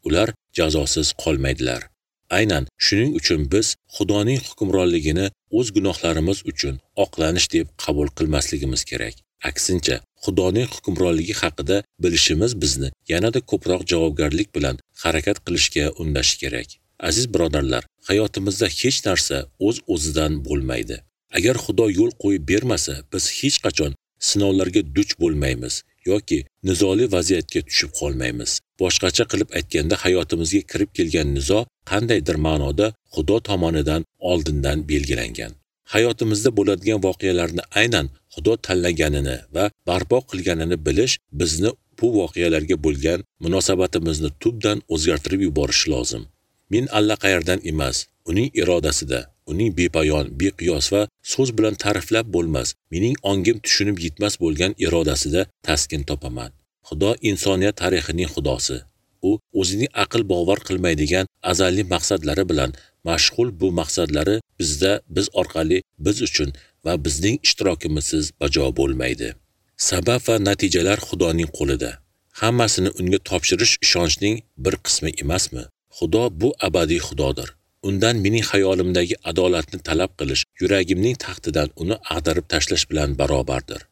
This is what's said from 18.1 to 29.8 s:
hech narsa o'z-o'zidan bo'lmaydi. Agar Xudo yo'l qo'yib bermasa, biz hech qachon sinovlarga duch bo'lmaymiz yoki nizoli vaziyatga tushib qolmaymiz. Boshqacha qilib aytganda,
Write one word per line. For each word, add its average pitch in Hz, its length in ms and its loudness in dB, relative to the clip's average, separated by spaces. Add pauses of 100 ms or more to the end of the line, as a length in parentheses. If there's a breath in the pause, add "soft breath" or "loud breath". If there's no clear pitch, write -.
hech 127 320 0
narsa 87 360 0 (200)
o'z-o'zidan 78 840 -2
bo'lmaydi. 64 580 -4 (360)
Agar 117 240 2
Xudo 110 320 0
yo'l 98 240 2
qo'yib 98 340 -2
bermasa, 95 480 0 (120)
biz 92 240 -4
hech - 280 -2
qachon 76 340 -2 (240)
sinovlarga 95 680 2
duch 71 320 0
bo'lmaymiz 69 560 -2 (260)
yoki 104 380 0 (220)
nizoli 95 460 2
vaziyatga 87 560 0
tushib - 300 -2
qolmaymiz. 64 580 -4 (240)
Boshqacha 92 520 2
qilib - 240 -2
aytganda, 80 460 -2